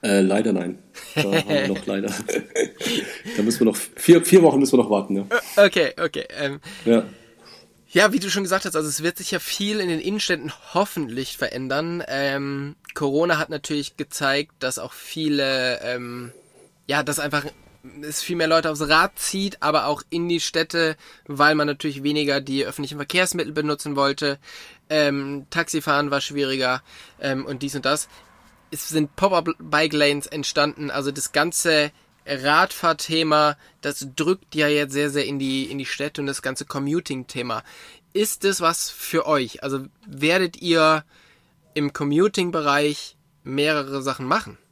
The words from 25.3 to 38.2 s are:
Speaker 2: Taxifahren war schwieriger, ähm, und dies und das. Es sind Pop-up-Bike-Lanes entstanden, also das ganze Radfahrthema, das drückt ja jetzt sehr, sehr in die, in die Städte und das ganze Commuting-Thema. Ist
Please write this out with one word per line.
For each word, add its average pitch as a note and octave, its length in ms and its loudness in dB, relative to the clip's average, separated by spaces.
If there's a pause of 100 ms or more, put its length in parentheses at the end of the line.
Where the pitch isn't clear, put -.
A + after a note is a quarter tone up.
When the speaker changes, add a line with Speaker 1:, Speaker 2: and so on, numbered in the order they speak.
Speaker 2:
Taxifahren D3 640 0
war C#3 100 0
schwieriger, C3 600 -2 (400)
ähm, C3+ 240 -4
und C3+ 160 -8
dies C#3 140 -6
und C#3 100 -4
das. D3 220 0 (640)
Es - 180 -10
sind D#3 260 0
Pop-up-Bike-Lanes D#3 1120 2
entstanden, D3 640 -2
also C#3 200 -2
das C#3 220 -6
ganze D3+ 580 2 (380)
Radfahrthema, D3+ 1300 2 (240)
das C#3 340 -6
drückt E3+ 420 -2
ja D3+ 120 2
jetzt D3 240 2
sehr, C#3+ 180 0
sehr C#3 160 0
in C#3 140 -4
die, C3+ 320 -2
in C#3 60 -6
die C3+ 80 -6
Städte - 340 -6
und C#3 80 -4
das C3+ 140 -6
ganze C3 240 -6
Commuting-Thema. C3 1000 -4 (480)
Ist G#3 320 -2